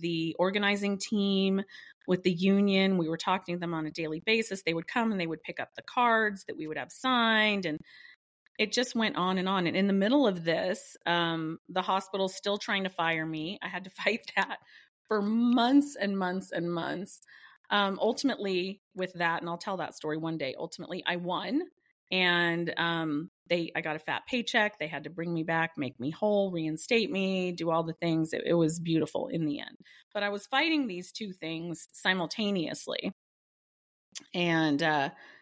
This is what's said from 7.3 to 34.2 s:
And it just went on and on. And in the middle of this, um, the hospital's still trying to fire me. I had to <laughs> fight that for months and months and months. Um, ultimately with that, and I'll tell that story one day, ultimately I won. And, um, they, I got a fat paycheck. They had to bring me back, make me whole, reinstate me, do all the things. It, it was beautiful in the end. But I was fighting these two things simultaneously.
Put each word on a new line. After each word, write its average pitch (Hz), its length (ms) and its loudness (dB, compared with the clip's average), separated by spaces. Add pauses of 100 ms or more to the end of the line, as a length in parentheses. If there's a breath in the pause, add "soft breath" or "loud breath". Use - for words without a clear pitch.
And 156 120 -2 (800 loud breath)
it 220 140 0
just 254 220 0
went 220 220 0
on 185 220 0
and 185 100 0
on. 190 180 0
And 160 100 0
in 196 100 4
the 196 60 2
middle 226 340 4
of 180 180 0
this, 175 520 -2 (100)
um, 165 520 0 (100)
the 185 140 -2
hospital's 190 540 0
still 202 220 -2
trying 196 260 -2
to 190 60 -2
fire 165 360 0
me. 160 360 -6
I 180 60 -8
had 185 160 -8
to 185 60 -16
<laughs> - 140 -12
fight 214 320 0
that 190 220 -2 (500 loud breath)
for 214 140 0
months 240 760 4
and 202 220 -2
months 185 340 -4
and 170 200 -2
months. 170 480 -6 (500 loud breath)
Um, 196 300 2
ultimately 196 840 0 (120)
with 185 200 -6
that, 170 260 0
and 170 80 -6
I'll 170 100 -6
tell 190 200 -6
that 165 180 -6
story 156 220 -4
one 160 200 -4
day, 135 200 -6
ultimately 170 480 -10
I 175 100 0
won. 180 460 -4 (480)
And, 175 680 2
um, 165 520 -2 (180)
they, 170 260 0
I 156 60 -2
got 160 160 -4
a - 20 -10
fat 151 300 -4
paycheck. 226 500 0
They 151 80 -4
had 147 180 -8
to 147 60 -10
bring 170 240 -6
me 165 100 0
back, 165 340 0
make 127 200 -6
me 131 120 -4
whole, 202 420 2
reinstate 165 580 0
me, 190 420 0
do 170 180 -2
all 165 140 2
the 160 100 -6
things. 160 400 0
It, - 120 -4
it 170 80 4
was 165 260 4
beautiful 160 480 0
in 170 180 -2
the 143 140 -2
end. - 180 -14 (360 loud breath)
But 202 80 -2
I 202 60 -2
was 202 180 -6
fighting 294 400 2
these 180 260 -8
two 202 200 -8
things 165 600 -8
simultaneously. 185 1200 -2 (1200)